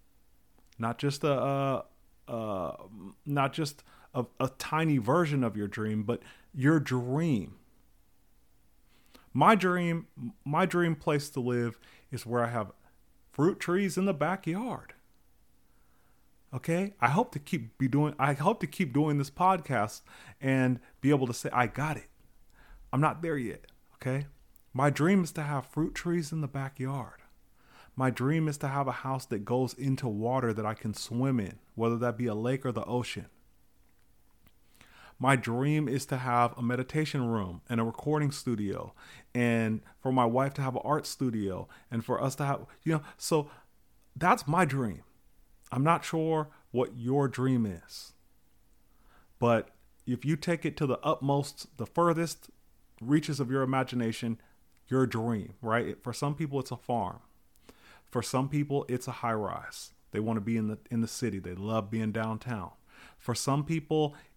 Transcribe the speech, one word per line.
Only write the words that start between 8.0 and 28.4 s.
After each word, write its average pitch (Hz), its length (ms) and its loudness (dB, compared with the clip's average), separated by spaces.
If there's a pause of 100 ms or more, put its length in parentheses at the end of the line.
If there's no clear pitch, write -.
My 170 220 8
dream, 175 520 0 (380)
my 160 220 2
dream 175 280 2
place 151 360 0
to - 80 -4
live 120 400 0 (320)
is 127 140 -8
where 120 180 0
I 117 60 0
have 110 220 -4 (600)
fruit 165 280 2
trees 185 380 0
in 190 80 2
the 196 80 2
backyard. 175 800 -4 (1600)
Okay? 175 480 -2
I 120 80 4
hope 208 240 2
to - 60 -8
keep 120 380 -6
be 135 120 2
doing, 147 280 2
I 139 160 2
hope 147 280 2
to 160 60 -4
keep 143 260 -2
doing 147 240 4
this 139 120 0
podcast 156 720 0 (380)
and 131 400 2 (220)
be 135 80 4
able 135 180 4
to 120 60 -4
say, - 180 -6
"I 123 160 2
got 147 300 -4
it." - 100 -14 (840)
I'm 135 80 2
not 151 200 2
there 165 160 -2
yet, 117 300 -6 (280)
okay? 135 320 -4 (460)
My 139 160 4
dream 175 360 6
is - 80 -8
to 160 100 -4
have 147 220 -2
fruit 151 280 -2
trees 170 380 -2
in 165 80 -2
the 147 80 -2
backyard. 135 720 -6 (760)
My 131 120 2
dream 147 380 2